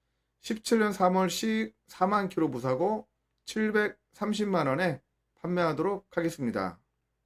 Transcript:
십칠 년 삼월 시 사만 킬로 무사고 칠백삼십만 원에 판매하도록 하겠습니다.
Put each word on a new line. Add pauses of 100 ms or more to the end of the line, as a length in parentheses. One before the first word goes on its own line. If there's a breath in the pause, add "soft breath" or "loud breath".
(420)
십칠
년
삼월
시 (120)
사만
킬로
무사고 (380)
칠백삼십만
원에 (340)
판매하도록
하겠습니다. (440)